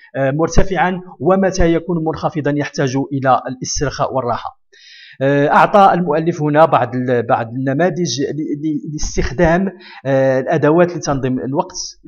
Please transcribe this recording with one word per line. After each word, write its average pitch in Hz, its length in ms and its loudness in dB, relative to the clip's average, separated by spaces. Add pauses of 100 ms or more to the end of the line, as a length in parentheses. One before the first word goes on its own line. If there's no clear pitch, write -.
(140)
آه، 135 160 0
مرتفعاً 165 720 2 (180)
ومتى 180 540 2
يكون 165 320 -2
منخفضاً 147 520 -2
يحتاج 139 400 -2 (160)
إلى 131 340 2
الاسترخاء 135 680 -6
والراحة. 120 480 -6 (600)
آه، 143 260 2
أعطى 190 460 6
المؤلف 160 480 -2
هنا 151 240 4
بعض 123 300 2
ال-، 123 320 0
بعض 117 200 0
النماذج 139 760 -2
ل-، - 20 -2 (100)
ل-، 151 600 -6
لاستخدام، 170 720 0 (400)
آه، 135 340 2
الأدوات 165 580 2
لتنظيم 131 420 -2
الوقت. 143 380 -6 (300)